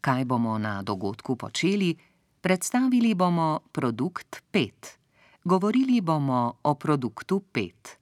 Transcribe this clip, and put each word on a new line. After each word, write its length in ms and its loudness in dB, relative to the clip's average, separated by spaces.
Kaj 240 0
bomo 340 0
na 240 -4
dogodku 540 -4
počeli? 580 0
Predstavili 720 2
bomo 460 2
produkt 800 -4
pet. 480 -4
Govorili 560 2
bomo 640 0
o 120 2
produktu 640 -2
pet. 600 -8